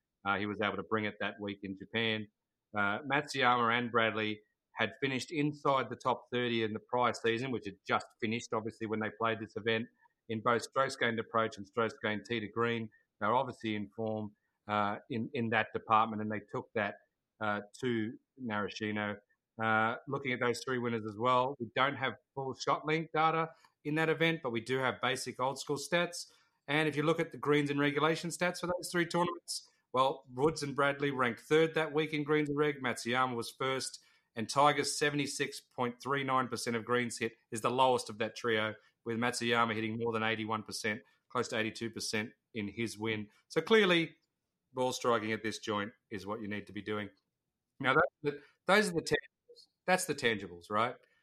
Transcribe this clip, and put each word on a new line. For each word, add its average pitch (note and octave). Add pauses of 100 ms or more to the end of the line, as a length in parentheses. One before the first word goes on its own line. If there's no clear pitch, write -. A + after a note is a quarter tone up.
(240)
Uh, G2
he G2+
was G#2
able G2+
to F#2+
bring G#2+
it G#2+
that G#2
week G2+
in F#2+
Japan. A2 (460)
Uh, G#2
Matsuyama C3
and A#2+
Bradley, G#2+ (360)
had A2
finished C3
inside D3
the A#2+
top A#2+
thirty A#2+
in G#2+
the G#2+
prior B2
season, A#2
which A2
had G2+ (120)
just A#2 (160)
finished, A#2
obviously, A2+
when G#2+
they G#2+
played A2
this A2
event A2+ (420)
in A2
both A2+
strokes C3+
gained A2+
approach A2+
and G2+
strokes A2
gained G#2+
tee A#2+
to G#2
green. A#2 (300)
They're G#2+
obviously A#2
in G#2
form, G#2+ (360)
uh, G#2 (120)
in, A#2
in A#2
that A2
department, A2
and G#2+
they G#2 (100)
took B2
that, G#2 (440)
uh, G#2 (200)
to A#2 (300)
Narashino. G#2 (480)
Uh, A2 (120)
looking C3
at A#2+
those A#2+
three B2+
winners A#2
as G#2
well, B2+
we A#2
don't C3+
have A#2 (180)
full C3+
shot C#3
length D#3
data D#3+ (360)
in D3
that D#3+
event, D#3+
but B2+
we A#2
do B2+
have B2
basic B2
old C3
school C#3+
stats. E3+ (420)
And D3+
if C#3
you D3
look D#3+
at D#3
the C3+
greens C#3+
and C#3+
regulation D3
stats F3+
for F3
those F3
three E3+
tournaments, F3 (240)
well, C3+
Woods D3
and C#3
Bradley C#3+
ranked B2
third D#3+
that D#3
week D#3
in D3
greens D3+
and C#3+
reg. D3
Matsuyama B2
was A#2
first, C3 (360)
and A2
Tiger's C#3+
seventy-six C#3+ (120)
point A#2+
three C#3
nine C3
percent A#2
of A2
greens A#2+
hit A2+ (180)
is A2+
the B2
lowest B2+
of G#2+
that A2
trio, G#2+ (320)
with A#2
Matsuyama A#2
hitting A2
more A#2
than A2
eighty-one A2
percent, G#2+ (300)
close A#2+
to B2
eighty-two A2
percent A2 (260)
in G#2
his G2+
win. G#2+ (200)
So -
clearly, F3+ (580)
ball B2+
striking A2+
at G#2+
this G#2+
joint G#2 (200)
is F#2+
what G#2+
you G#2
need G2+
to G2+
be G#2
doing. G#2 (720)
Now, C3
that, D#3 (160)
that, D3 (340)
those G3
are F3
the D#3+
tangibles. - (200)
That's F3+
the D3
tangibles, G2+
right? A2+ (280)